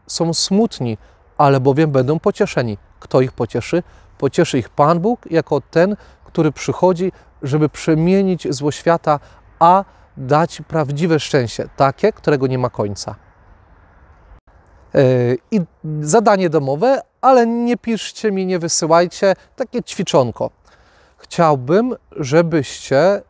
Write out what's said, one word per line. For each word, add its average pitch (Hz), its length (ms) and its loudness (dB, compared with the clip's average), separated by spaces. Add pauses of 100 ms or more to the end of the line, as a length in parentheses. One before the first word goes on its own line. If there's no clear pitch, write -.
są 165 260 -2
smutni, 156 640 -2 (400)
albowiem 139 540 2
będą 139 280 0
pocieszeni. 143 580 -2 (220)
Kto - 220 0
ich 131 100 0
pocieszy? 127 520 -4 (340)
Pocieszy 143 420 0
ich 110 100 -8
Pan 160 300 2
Bóg 226 320 -4
jako 156 300 0
ten, 185 340 0 (280)
który 156 280 -2
przychodzi, 180 600 -2 (300)
żeby 151 280 0
przemienić 175 840 0
zło 143 180 -2
świata, 160 480 0 (400)
a 180 240 6 (340)
dać 147 500 0
prawdziwe 156 520 -2
szczęście, - 560 -4
takie, 139 380 2
którego 135 340 -2
nie 131 100 -2
ma 127 120 -2
końca. 104 460 -6 (1800)
E, 147 60 4 (500)
i 214 100 0 (400)
zadanie 190 480 2
domowe, 156 520 0 (200)
ale 254 260 4
nie 240 300 -2
piszcie - 540 -6
mi, 190 140 -4
nie 180 140 -2
wysyłajcie, 170 760 0 (200)
takie 240 280 -8
ćwiczonko. 123 680 -2 (680)
Chciałbym, 165 760 0 (160)
żebyście 156 1200 0